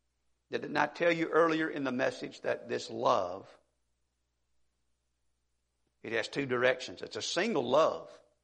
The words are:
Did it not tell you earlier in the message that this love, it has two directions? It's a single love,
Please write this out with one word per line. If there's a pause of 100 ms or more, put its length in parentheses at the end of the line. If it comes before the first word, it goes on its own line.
(520)
Did
it
not
tell
you
earlier
in
the
message
that
this
love, (2500)
it
has
two
directions?
It's
a
single
love, (360)